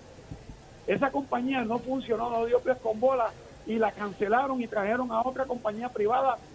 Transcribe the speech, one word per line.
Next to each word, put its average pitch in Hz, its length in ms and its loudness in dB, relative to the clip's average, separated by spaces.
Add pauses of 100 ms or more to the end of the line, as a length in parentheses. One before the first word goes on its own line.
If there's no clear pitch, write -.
(880)
Esa 254 240 2
compañía 269 500 0
no 233 180 0
funcionó, 240 520 -2
no 233 160 0
dio 240 140 4
pies - 220 0
con 220 160 0
bola 240 320 4 (380)
y 226 80 0
la 214 160 2
cancelaron 220 680 0
y 226 60 -2
trajeron 226 460 0
a 220 100 2
otra 262 220 0
compañía 240 460 -4
privada 247 460 2 (180)